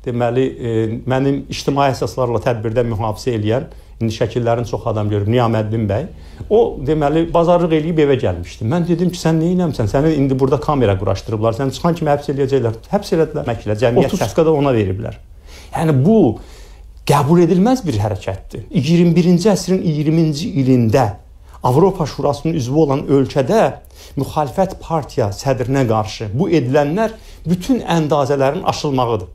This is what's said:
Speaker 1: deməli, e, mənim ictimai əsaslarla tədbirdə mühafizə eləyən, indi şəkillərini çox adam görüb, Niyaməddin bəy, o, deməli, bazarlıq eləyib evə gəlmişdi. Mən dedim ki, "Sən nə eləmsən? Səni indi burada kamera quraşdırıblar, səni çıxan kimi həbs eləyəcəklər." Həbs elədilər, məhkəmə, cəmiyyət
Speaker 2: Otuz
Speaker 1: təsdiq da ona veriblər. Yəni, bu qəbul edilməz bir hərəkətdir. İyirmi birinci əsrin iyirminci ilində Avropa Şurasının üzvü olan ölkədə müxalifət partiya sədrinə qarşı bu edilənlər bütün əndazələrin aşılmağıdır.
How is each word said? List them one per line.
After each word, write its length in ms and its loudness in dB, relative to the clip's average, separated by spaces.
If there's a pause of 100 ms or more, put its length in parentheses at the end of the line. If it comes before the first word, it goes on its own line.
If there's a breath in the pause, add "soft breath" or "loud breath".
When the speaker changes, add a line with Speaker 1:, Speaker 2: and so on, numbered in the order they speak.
Speaker 1:
deməli, 380 0
e, 280 -4 (340)
mənim 380 0 (100)
ictimai 380 0
əsaslarla 500 -2
tədbirdə 460 -2
mühafizə 500 -4
eləyən, 300 -2 (340 soft breath)
indi 140 -2
şəkillərini 560 -2
çox 180 -6
adam 220 -2
görüb, 180 -2
Niyaməddin 580 0
bəy, 200 -2 (420 loud breath)
o, 320 2
deməli, 520 0
bazarlıq 440 4
eləyib 300 0
evə 180 4
gəlmişdi. 420 -6
Mən 200 0
dedim 260 0
ki, 60 -10
"Sən 200 0
nə 140 0
eləmsən? 340 0
Səni 300 2
indi 220 0
burada 200 2
kamera 380 2
quraşdırıblar, 560 -2
səni 180 -2
çıxan 240 -2
kimi 140 -2
həbs 240 0
eləyəcəklər." 400 0 (180)
Həbs 240 -2
elədilər, 300 -2
məhkəmə, 380 -4
cəmiyyət 240 2
Speaker 2:
Otuz 120 -2
Speaker 1:
təsdiq 260 0
da 60 4
ona 220 2
veriblər. 400 -2 (640 loud breath)
Yəni, 300 2
bu 340 4 (680 loud breath)
qəbul 400 4
edilməz 400 2
bir 80 -2
hərəkətdir. 680 -4 (100)
İyirmi 440 4
birinci 340 4
əsrin 340 0
iyirminci 680 0
ilində 600 2 (540 soft breath)
Avropa 420 2
Şurasının 480 -2
üzvü 220 -2
olan 320 2
ölkədə 680 2 (440 loud breath)
müxalifət 640 -2
partiya 500 -4
sədrinə 560 -2
qarşı 460 -2
bu 160 -2
edilənlər 600 0 (360 loud breath)
bütün 320 0
əndazələrin 880 0
aşılmağıdır. 680 -2